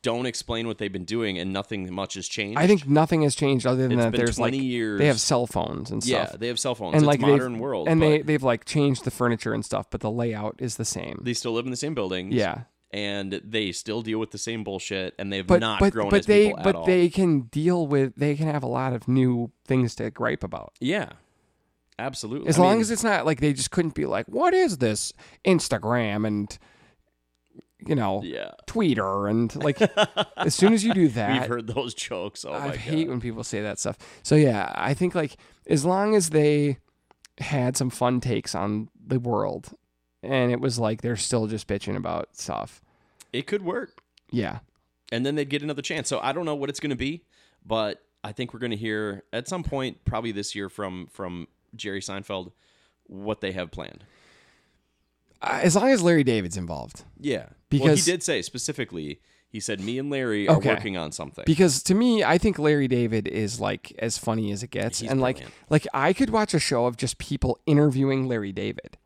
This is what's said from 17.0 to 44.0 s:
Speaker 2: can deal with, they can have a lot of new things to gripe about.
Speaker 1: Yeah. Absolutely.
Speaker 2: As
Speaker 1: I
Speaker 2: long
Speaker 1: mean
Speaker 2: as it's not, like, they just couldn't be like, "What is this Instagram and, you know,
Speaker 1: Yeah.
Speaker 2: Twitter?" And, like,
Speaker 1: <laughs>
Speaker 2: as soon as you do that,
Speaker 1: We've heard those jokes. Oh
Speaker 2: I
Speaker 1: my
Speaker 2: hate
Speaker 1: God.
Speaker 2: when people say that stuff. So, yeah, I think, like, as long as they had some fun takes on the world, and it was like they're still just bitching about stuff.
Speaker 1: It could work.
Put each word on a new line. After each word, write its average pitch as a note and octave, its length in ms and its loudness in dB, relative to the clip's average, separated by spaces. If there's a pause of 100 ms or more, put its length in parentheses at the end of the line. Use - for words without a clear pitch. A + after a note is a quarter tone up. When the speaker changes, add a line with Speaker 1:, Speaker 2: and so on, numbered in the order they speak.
Speaker 2:
can E3 320 2
deal D#3 440 0
with, C#3 300 2
they C#3+ 200 0
can D#3 120 -2
have D3 160 -2
a B2+ 40 -6
lot B2+ 260 -2
of A2+ 140 -6
new B2 440 2 (140)
things B2+ 300 0
to A2 160 -4
gripe A#2+ 320 -4
about. A1+ 360 -10
Speaker 1:
Yeah. D3+ 300 -2 (880)
Absolutely. B2 500 -6
Speaker 2:
As D3+ 80 4
Speaker 1:
I E3+ 40 8
Speaker 2:
long F#3 120 8
Speaker 1:
mean A3+ 80 4
Speaker 2:
as A3 100 0
it's A3+ 120 -2
not, F#3+ 220 2
like, D#3 140 2
they D3+ 140 4
just B2+ 180 -4
couldn't D#3+ 240 0
be D3 100 -2
like, A#2 220 -2
"What F4 260 2
is D#4+ 260 2
this A2 340 0 (320)
Instagram A2 840 2
and, G#2 300 -2 (1300)
you D3+ 100 0
know, G2+ 280 0
Speaker 1:
Yeah. B1 280 -8 (140)
Speaker 2:
Twitter?" G2+ 640 2
And, A2+ 260 0 (100)
like, C#3+ 180 0
Speaker 1:
<laughs> - 560 0
Speaker 2:
as E3+ 180 0
soon G3+ 180 8
as G#3 100 4
you A3+ 100 2
do F3+ 160 6
that, A2 320 0
Speaker 1:
We've A#2+ 80 -4
heard A#2 180 -4
those A#2 260 -4
jokes. G2 520 -8
Oh C2+ 80 -8
Speaker 2:
I C#3 140 -6
Speaker 1:
my D3 80 -6
Speaker 2:
hate D#3 300 -2
Speaker 1:
God. C3 60 -6
Speaker 2:
when A#2+ 100 -4
people A2+ 240 -8
say G#2 160 -6
that G#2 180 -6
stuff. - 180 -6 (260)
So, - 120 4
yeah, B2+ 400 6
I B2 180 0
think, F3+ 220 0
like, D#3 220 -2 (300)
as D3 180 2
long G3+ 300 2
as F3 160 4
they D3 480 4 (600)
had B2+ 380 -2
some B2+ 120 0
fun B2 300 0
takes A#2+ 360 -2
on G#2 340 -2 (160)
the C3 140 0
world, G#2 540 -4 (480)
and B2+ 300 0
it A#2+ 80 0
was B2 200 -2
like A2 220 -2
they're A#2+ 140 -2
still A2 320 -2
just G#2+ 200 -6
bitching G2+ 280 -4
about E2+ 400 -6
stuff. - 460 -8 (500)
Speaker 1:
It C#3 160 -6
could G#3 160 -2
work. F#3 380 -6 (300)